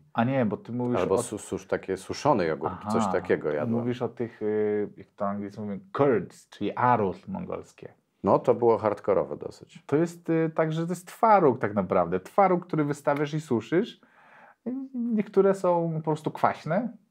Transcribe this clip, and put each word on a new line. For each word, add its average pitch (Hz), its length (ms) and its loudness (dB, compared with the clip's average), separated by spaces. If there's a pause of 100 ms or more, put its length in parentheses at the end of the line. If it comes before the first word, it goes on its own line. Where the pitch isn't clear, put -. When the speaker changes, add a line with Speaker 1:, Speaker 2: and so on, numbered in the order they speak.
(120)
Speaker 1:
A 117 120 0
nie, 131 220 0
bo 101 100 -2
ty - 160 -14
mówisz 123 280 -2
Speaker 2:
albo 90 140 2
Speaker 1:
o 120 80 2
Speaker 2:
su-, 107 160 -8
susz-, - 280 -8
takie 92 300 -2
suszony 101 500 0
jogurt, 78 340 -2
Speaker 1:
Aha, 107 100 -8
Speaker 2:
coś 110 220 2
takiego 87 400 0
jadłem. 92 280 -2
Speaker 1:
mówisz 123 220 -4
o 120 60 -4
tych, 113 340 -8
y, 107 540 0
jak 90 100 -20 (100)
to 101 120 -4
angielscy 101 320 -8
mówią, 101 180 -6 (140)
curds, 131 560 0
czyli - 280 -6
arroz 110 520 0
mongolskie. 90 640 -10 (300)
Speaker 2:
No, 110 140 4
to 127 160 2
było 113 240 4
hardkorowe 92 580 0
dosyć. - 500 -16
Speaker 1:
To 143 100 0
jest, 170 340 -2
y, 160 240 2
tak, 160 180 2
że 165 140 -2
to 180 60 -6
jest - 140 -8
twaróg 185 520 4
tak 104 160 -2
naprawdę. 92 460 2
Twaróg, 180 460 2
który 156 180 -2
wystawiasz 143 500 -2
i 156 60 -2
suszysz. 151 600 -2 (960)
Niektóre 208 600 2
są 170 420 0
po 156 80 -2
prostu 156 260 -2
kwaśne 160 580 0 (220)